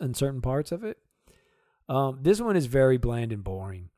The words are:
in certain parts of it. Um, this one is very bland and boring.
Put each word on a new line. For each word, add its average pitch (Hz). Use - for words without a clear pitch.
in 127
certain 139
parts 135
of 185
it. 220
Um, 135
this 196
one 226
is 151
very 131
bland 117
and 104
boring. 95